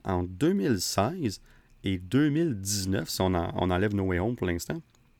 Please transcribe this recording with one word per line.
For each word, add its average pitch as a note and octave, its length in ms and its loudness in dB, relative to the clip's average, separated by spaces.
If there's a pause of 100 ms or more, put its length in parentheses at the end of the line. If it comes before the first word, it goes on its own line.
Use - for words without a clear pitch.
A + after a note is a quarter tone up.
en F2+ 200 0
deux F#2 280 0
mille E3+ 280 2
seize A#2 600 -2 (440)
et G2 140 0
deux B2 300 2
mille D3 280 0
dix-neuf, G2 520 -2
si - 120 -4
on F#2 140 4
en, F2 200 0
on F#2 160 2
enlève G2 240 2
No G2 80 2
Way F#2 160 2
Home A2 160 2
pour F#2+ 140 -2
l'instant. F2 340 -2 (380)